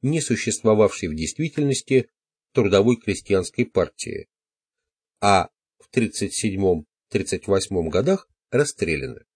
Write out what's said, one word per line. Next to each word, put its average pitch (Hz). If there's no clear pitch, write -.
не 151
существовавшей 107
в 78
действительности 131
трудовой 104
крестьянской 98
партии, -
а 98
в -
тридцать 104
седьмом-тридцать 95
восьмом 95
годах 135
расстреляны. 78